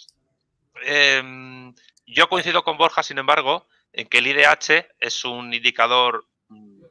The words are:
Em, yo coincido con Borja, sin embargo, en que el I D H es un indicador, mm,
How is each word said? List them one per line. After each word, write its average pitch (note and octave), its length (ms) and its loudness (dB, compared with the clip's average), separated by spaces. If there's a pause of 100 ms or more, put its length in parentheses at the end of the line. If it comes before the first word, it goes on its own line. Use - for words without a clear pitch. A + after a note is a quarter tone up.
(840)
Em, C3 920 -2 (320)
yo C#3+ 240 2
coincido F3 340 -2
con D#3 140 -6
Borja, D#3+ 240 0
sin C#3+ 160 -10
embargo, C#3+ 500 -2 (240)
en - 160 -12
que A#2+ 120 2
el B2 80 0
I C#3 60 0
D C#3+ 120 4
H D#3 420 2 (120)
es - 260 -6
un A#2+ 280 -8
indicador, A#2+ 720 0 (240)
mm, G#2 420 -20